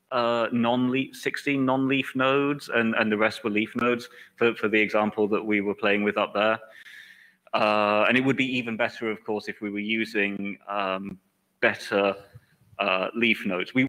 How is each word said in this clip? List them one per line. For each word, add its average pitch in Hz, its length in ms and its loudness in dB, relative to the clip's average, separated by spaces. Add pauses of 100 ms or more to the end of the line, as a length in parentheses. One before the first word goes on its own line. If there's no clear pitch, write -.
uh, 117 440 0
non-leaf, 123 600 0
sixteen 139 520 -2
non-leaf 135 500 0
nodes, 139 540 0
and, 113 260 2
and 110 160 2
the 107 60 2
rest 107 260 0
were 113 60 0
leaf 104 260 -2
nodes 120 320 -2 (300)
for, 117 180 2
for 107 140 -2
the 107 100 4
example 107 480 2
that 101 180 0
we 107 140 2
were 98 160 -2
playing 104 260 2
with 104 160 0
up 101 160 0
there. 110 240 2 (960)
Uh, 107 540 4
and 120 100 4
it 127 60 2
would 135 140 2
be 131 80 0
even 120 320 -4
better, 113 340 -2
of 101 140 -8
course, 107 240 -4
if 98 100 -12
we 104 100 -6
were 104 100 -6
using, 104 760 -2 (120)
um, 98 500 -4 (400)
better, 101 560 0 (640)
uh, 95 360 0
leaf 113 300 0
nodes. 95 280 -4
We, 131 160 2